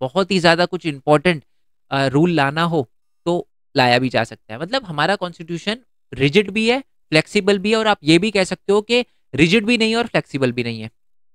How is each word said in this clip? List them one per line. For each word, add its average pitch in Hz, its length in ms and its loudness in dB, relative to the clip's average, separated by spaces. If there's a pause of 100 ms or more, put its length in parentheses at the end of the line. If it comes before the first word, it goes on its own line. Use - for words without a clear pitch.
बहुत 180 300 -2
ही 196 80 2
ज़्यादा 170 280 2
कुछ 175 200 -6
इंपॉर्टेंट, 151 580 0 (460)
अ, 139 160 0
रूल 143 240 2
लाना 147 320 0
हो, 165 280 -2 (340)
तो 175 240 -4 (280)
लाया 123 220 4
भी 127 100 -2
जा 117 160 -2
सकता 107 300 -16
है। 117 60 -12
मतलब 226 240 -6
हमारा 170 320 -2
कॉन्स्टिट्यूशन 175 640 -8 (360)
रिजिड 143 360 2
भी 220 200 -2
है, 262 100 0
फ्लेक्सिबल 202 800 -2
भी 196 120 -2
है, 226 60 2
और 220 100 0
आप 208 180 0
ये 160 140 6
भी 214 120 -2
कह 196 140 0
सकते - 280 -4
हो 208 100 2
कि 240 220 0 (300)
रिजिड 175 300 2
भी 240 140 0
नहीं 220 120 0
है 226 60 -2
और 233 100 -2
फ्लेक्सिबल 135 460 -2
भी 120 120 -4
नहीं 113 180 -10
है। 110 80 -12 (440)